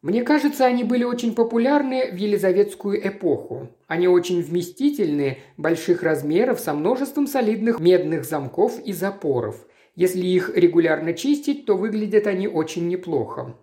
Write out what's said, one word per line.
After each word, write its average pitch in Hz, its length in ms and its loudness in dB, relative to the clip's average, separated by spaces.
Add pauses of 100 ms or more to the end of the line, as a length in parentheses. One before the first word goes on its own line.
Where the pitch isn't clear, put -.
Мне 214 220 0
кажется, 285 400 2
они 247 180 4
были 240 220 0
очень 240 320 -2
популярны 254 720 2
в 180 60 -10
елизаветскую 202 880 0
эпоху. 139 640 -4 (180)
Они 175 220 0
очень 180 340 2
вместительны, 170 960 -2 (180)
больших 170 460 0
размеров, 160 560 0
со 156 160 -4
множеством 262 540 -2
солидных 226 500 0
медных 156 460 2
замков 160 600 -2
и 208 80 -6
запоров. 156 720 -4 (300)
Если 180 320 0
их 180 300 2
регулярно 165 560 4
чистить, 285 540 -2
то 202 100 2
выглядят 208 500 0
они 196 220 -2
очень 170 400 -4
неплохо. 139 760 -4